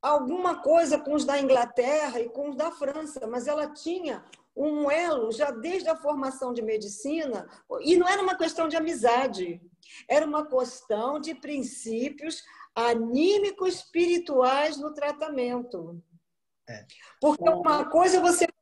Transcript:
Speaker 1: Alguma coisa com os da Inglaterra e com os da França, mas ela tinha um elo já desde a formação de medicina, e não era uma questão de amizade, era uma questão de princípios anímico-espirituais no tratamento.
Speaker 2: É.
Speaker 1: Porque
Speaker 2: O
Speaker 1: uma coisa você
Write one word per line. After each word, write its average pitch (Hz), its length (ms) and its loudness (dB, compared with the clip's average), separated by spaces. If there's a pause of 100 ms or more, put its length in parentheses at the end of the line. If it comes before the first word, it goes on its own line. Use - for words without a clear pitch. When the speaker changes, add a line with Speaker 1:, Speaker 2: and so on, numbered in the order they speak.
Speaker 1:
Alguma 294 600 0
coisa 302 360 4
com 294 160 -2
os 294 120 2
da 277 140 2
Inglaterra 262 800 2
e 233 100 -2
com 277 200 -6
os 277 60 -8
da 302 160 -2
França, 294 560 -8
mas 233 200 -4
ela 294 260 -2
tinha 330 500 -6 (320)
um 294 340 0
elo 294 420 0
já 220 200 0
desde 294 380 -4
a 320 60 2
formação 269 580 -4
de 233 80 -4
medicina, 220 880 -4 (340)
e 302 160 4
não 349 100 4
era 403 140 2
uma 370 140 0
questão 330 320 -2
de 311 80 -2
amizade, 240 840 0 (480)
era 302 160 4
uma 302 220 -2
questão 247 720 -2
de 302 160 -8
princípios 277 1040 -8 (340)
anímico-espirituais 302 2000 0
no 302 160 -8
tratamento. 247 1080 -6 (680)
Speaker 2:
É. 107 180 -16 (340)
Speaker 1:
Porque 302 300 4
Speaker 2:
O 349 120 2
Speaker 1:
uma 302 280 4
coisa 359 300 6
você 349 280 4 (140)